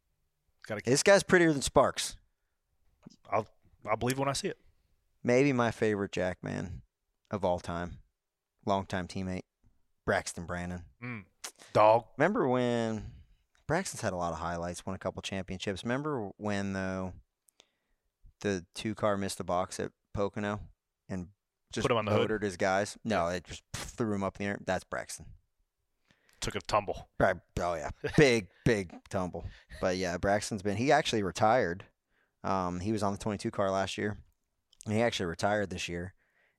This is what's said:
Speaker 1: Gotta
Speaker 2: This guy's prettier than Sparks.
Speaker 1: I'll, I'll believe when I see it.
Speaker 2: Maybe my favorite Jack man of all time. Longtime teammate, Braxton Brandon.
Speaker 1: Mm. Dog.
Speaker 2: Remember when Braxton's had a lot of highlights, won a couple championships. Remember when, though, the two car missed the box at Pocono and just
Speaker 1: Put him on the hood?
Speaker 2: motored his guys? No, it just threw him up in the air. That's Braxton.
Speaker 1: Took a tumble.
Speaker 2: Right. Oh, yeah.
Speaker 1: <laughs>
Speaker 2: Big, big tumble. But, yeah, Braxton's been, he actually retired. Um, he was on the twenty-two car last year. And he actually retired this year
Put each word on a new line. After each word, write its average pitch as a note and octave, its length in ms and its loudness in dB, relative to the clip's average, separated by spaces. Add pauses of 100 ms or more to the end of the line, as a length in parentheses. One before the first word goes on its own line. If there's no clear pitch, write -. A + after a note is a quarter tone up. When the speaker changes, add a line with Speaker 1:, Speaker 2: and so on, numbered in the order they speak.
(680)
Speaker 1:
Gotta G#2+ 180 -6
Speaker 2:
This C3 180 4
guy's G3 200 8
prettier E3+ 280 6
than C#3 100 0
Sparks. - 540 2 (1160)
Speaker 1:
I'll, G#2+ 160 -2 (420)
I'll A2+ 80 2
believe B2 220 0
when C#3 100 2
I C3+ 40 -2
see F3+ 160 -4
it. - 80 -8 (680)
Speaker 2:
Maybe C3 300 6
my A#2+ 180 4
favorite G#2 400 0
Jack F2+ 320 -2
man F#2+ 380 -6 (500)
of G2 120 -4
all F2+ 160 2
time. E2+ 400 -8 (640)
Longtime G2 420 0
teammate, F#2 360 -6 (600)
Braxton F2+ 400 -2
Brandon. F2 380 -6 (200)
Speaker 1:
Mm. A#2 200 -10 (500)
Dog. A2 320 8 (120)
Speaker 2:
Remember F3 300 4
when A#2+ 580 2 (640)
Braxton's E3 340 -2
had G2+ 120 -2
a F2+ 40 -4
lot E2+ 160 -2
of D#2+ 60 -6
highlights, E2+ 460 -6
won F#2+ 100 -6
a - 40 -12
couple - 220 -6
championships. F#2+ 600 -6
Remember B2+ 540 -4
when, G2+ 360 -2
though, F#2+ 400 -4 (1300)
the F#2+ 240 -2 (100)
two A2 200 -4
car G#2 220 0
missed G2 200 -4
the G2 60 -8
box F2+ 360 -2
at G2 120 -6 (220)
Pocono G#2 460 -2 (500)
and F2+ 180 -6 (460)
just A2 100 -4
Speaker 1:
Put B2+ 80 2
him A#2 60 4
on G#2+ 80 0
the G2+ 60 0
hood? G#2+ 100 4
Speaker 2:
motored G#2 220 0
his F#2+ 140 -4
guys? G2 460 0
No, F#2 240 0
it F2+ 180 -4
just - 180 -16 (100)
threw - 400 -4
him G2 100 -2
up F#2+ 160 -4
in G2+ 60 -4
the G2+ 60 -2
air. - 140 -6
That's F#2 180 -2
Braxton. - 420 -10 (1160)
Speaker 1:
Took - 140 -6
a G2+ 60 -4
tumble. G2+ 480 -2 (100)
Speaker 2:
Right. F#2+ 160 4 (260)
Oh, F2 140 0
yeah. D2 140 -6 (140)
Speaker 1:
<laughs> - 140 0
Speaker 2:
Big, A#2 300 6 (180)
big G2+ 280 0 (160)
tumble. F2+ 360 -4 (360)
But, F#2 160 0
yeah, F2+ 200 -2
Braxton's G2+ 440 0
been, G2 160 -2
he C3 140 2
actually C3 320 2
retired. G2+ 640 2 (580)
Um, F#2 380 -2
he G#2 100 -2
was G#2+ 100 -2
on G2+ 120 0
the G2+ 40 -6
twenty-two G#2 340 -4
car G2 200 -2
last F#2+ 260 -2
year. G#2 200 -4 (680)
And G#2+ 80 -2
he A2 80 2
actually A2+ 260 0
retired G2+ 420 0
this F2 180 -8
year F2 260 -8 (460)